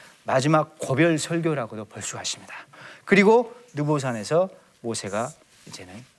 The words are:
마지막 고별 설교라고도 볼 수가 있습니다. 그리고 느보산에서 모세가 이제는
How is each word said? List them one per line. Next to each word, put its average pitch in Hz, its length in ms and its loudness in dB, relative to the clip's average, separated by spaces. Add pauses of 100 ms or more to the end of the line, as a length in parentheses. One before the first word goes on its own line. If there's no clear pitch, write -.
(240)
마지막 143 560 2
고별 156 400 2
설교라고도 139 640 -4
볼 101 180 -16
수가 104 200 -10
있습니다. - 340 -10 (480)
그리고 214 500 4 (200)
느보산에서 147 760 -2 (300)
모세가 110 500 -6 (380)
이제는 90 260 -18 (240)